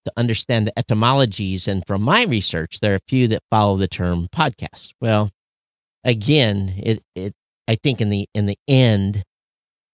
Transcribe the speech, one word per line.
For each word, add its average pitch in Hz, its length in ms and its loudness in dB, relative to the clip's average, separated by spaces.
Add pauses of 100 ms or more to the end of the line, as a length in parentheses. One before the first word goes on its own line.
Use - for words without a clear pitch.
to - 100 -8
understand 117 520 0
the - 100 -6
etymologies, 107 880 0
and 98 200 -2
from 98 160 -2
my 185 220 2
research, 101 560 -4
there 104 120 2
are 95 40 2
a - 100 -8
few 127 220 2
that 110 200 -2
follow 104 280 4
the 95 100 0
term 87 440 -2
podcast." - 600 -6 (100)
Well, 107 300 0 (720)
again, 110 760 0
it, 110 240 -2 (140)
it, 95 180 -8 (340)
I 113 80 0
think 123 260 -2
in 107 80 2
the, 101 240 -2
in 104 120 0
the 101 120 -2 (100)
end 104 560 4 (720)